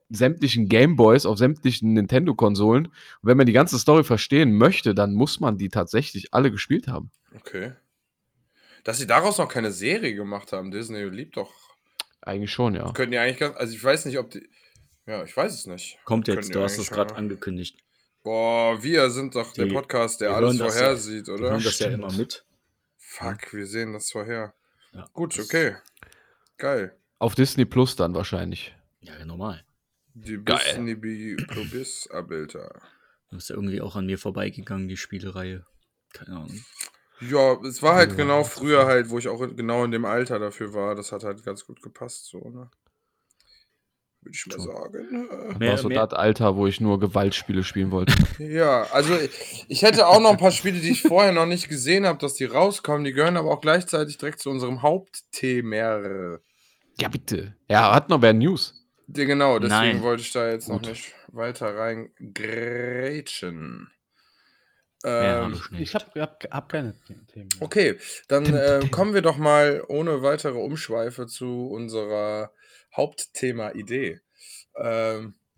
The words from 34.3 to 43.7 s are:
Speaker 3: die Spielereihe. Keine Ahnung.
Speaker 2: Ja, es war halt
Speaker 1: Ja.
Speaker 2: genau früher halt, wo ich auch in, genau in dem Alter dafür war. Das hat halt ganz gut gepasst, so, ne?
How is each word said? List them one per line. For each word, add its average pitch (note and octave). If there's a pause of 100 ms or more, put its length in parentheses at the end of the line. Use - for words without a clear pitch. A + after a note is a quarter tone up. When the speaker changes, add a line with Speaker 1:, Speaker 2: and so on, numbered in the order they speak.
Speaker 3:
die F#2
Spielereihe. F#2 (460)
Keine -
Ahnung. F2+ (560)
Speaker 2:
Ja, C3
es B2+
war D#3+
halt F3
Speaker 1:
Ja. F#2+
Speaker 2:
genau C#3+
früher C#3
halt, B2+
wo A#2
ich A#2+
auch A2+
in, A#2+
genau A#2
in A#2
dem A#2
Alter A#2
dafür G#2
war. G#2
Das G2+
hat G#2
halt G2+
ganz G2+
gut -
gepasst, -
so, - (120)
ne? B2 (1500)